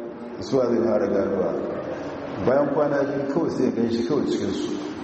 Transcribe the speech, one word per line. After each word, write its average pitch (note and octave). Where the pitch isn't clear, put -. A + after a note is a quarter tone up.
suwa C3
zai A#2
fara G#2
ganowa. G2
Bayan C3+
kwana D3
biyu C#3
kawai -
sai C3
ya A#2
gan A2+
shi A#2
kawai D3
cikinsu, G2+